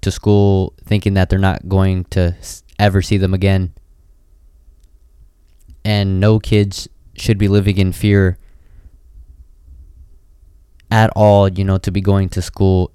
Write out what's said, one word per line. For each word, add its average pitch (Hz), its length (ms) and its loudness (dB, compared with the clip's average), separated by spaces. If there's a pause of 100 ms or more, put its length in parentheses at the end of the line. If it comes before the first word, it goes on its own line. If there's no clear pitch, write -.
to - 100 -4
school 101 600 0 (100)
thinking 104 300 -2
that 95 160 0
they're - 100 0
not 95 300 -2
going 95 360 0
to 87 340 -2
s-, - 240 -20 (160)
ever 101 240 0
see 104 160 -2
them 95 160 0
again. 95 400 -2 (2000)
And 98 360 -2
no 107 180 4
kids 104 500 -2 (300)
should 110 180 0
be 101 120 0
living 98 280 2
in 95 160 0
fear 98 460 0 (2500)
at 110 240 2
all, 101 360 4
you 98 140 -4
know, 95 120 0
to 95 160 -6
be 98 80 -2
going 98 300 0
to 95 100 -8
school. 92 540 -2